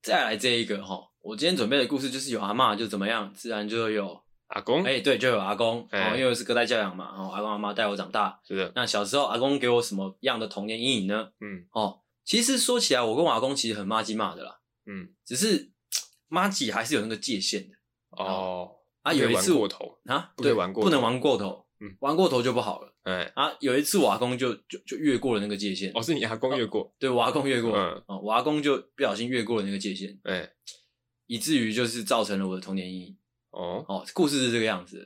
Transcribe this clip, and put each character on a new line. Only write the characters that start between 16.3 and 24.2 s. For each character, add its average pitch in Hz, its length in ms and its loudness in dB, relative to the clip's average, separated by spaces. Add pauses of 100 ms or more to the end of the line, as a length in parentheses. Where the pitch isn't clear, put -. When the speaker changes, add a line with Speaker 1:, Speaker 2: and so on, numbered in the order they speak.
Speaker 1:
吉 196 240 -2
还 113 100 0
是 120 120 -2
有 110 80 2
那 110 40 -4
个 110 100 -4
界 104 220 -4
限 95 300 -4
的。 - 80 -20 (340)
Speaker 2:
哦。 92 600 -4 (320)
Speaker 1:
啊， - 80 0
啊， - 40 2
有 131 160 4
一 107 60 4
次 175 160 4
Speaker 2:
不 147 60 6
可 - 0 -
以 - 20 4
玩 - 0 -
过 101 80 2
头。 - 380 -10
Speaker 1:
啊， 147 300 -4
Speaker 2:
不 - 60 -8
可 143 60 4
以 131 40 6
玩 95 200 2
过 214 100 0
头。 202 60 6
Speaker 1:
对， - 20 6
不 156 60 6
能 127 60 4
玩 123 180 2
过 131 160 4
头。 98 300 -6 (140)
Speaker 2:
嗯。 104 200 -16
Speaker 1:
玩 143 160 2
过 185 120 6
头 127 140 2
就 127 100 2
不 117 80 2
好 104 200 -4
了。 - 140 -20 (100)
Speaker 2:
哎。 92 320 -4
Speaker 1:
啊， 143 240 0
有 135 180 2
一 151 40 2
次 190 160 0
我 135 100 6
阿 101 100 4
公 123 180 0